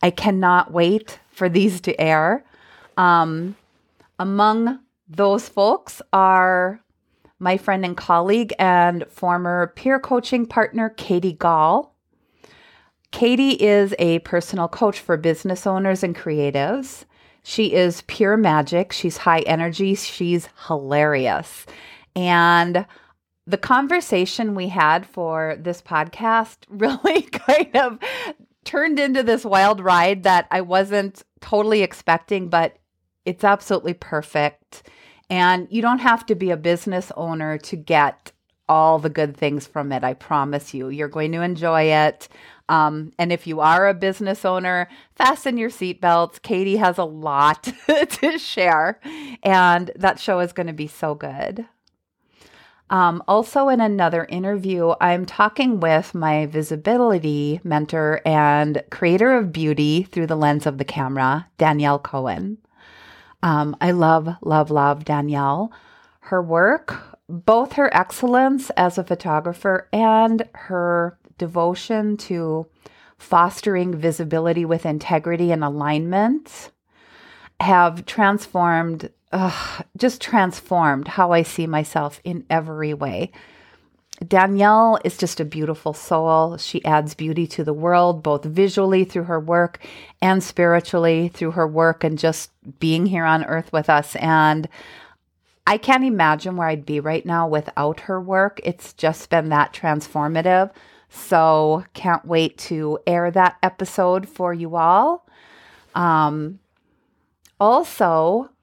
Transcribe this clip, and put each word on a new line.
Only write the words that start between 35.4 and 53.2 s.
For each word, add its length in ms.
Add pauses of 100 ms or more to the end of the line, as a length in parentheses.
you 100
don't 180
have 260
to 100
be 160
a 60
business 580
owner 440
to 180
get 560 (340)
all 320
the 100
good 280
things 280
from 280
it. 100
I 120
promise 580
you, 160
you're 180
going 240
to 100
enjoy 420
it. 440 (420)
Um, 480
and 140
if 160
you 140
are 260
a 60
business 500
owner, 460 (260)
fasten 420
your 120
seatbelts. 720
Katie 360
has 200
a 80
lot 580
<laughs> 240
to 500
share, 640 (420)
and 540
that 240
show 200
is 140
gonna 200
be 140
so 280
good. 500 (1200)
Um, 380